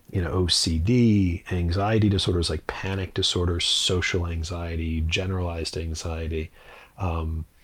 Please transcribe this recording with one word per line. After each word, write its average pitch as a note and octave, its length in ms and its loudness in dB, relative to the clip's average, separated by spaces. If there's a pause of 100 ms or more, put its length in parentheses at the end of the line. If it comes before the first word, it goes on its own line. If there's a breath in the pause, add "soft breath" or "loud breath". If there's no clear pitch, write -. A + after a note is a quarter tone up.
(120)
you G2 120 -2
know, E2 80 -2
O F2+ 160 2
C E2 320 2
D, G#2 720 4
anxiety G2 580 2
disorders F#2 400 2
like D#2+ 180 -4
panic F#2+ 460 -6
disorders, F2+ 540 0
social F2+ 640 0
anxiety, E2 720 -2
generalized F2 760 -2
anxiety. D#2+ 760 -4 (480 loud breath)
Um, E2 480 -4 (180 loud breath)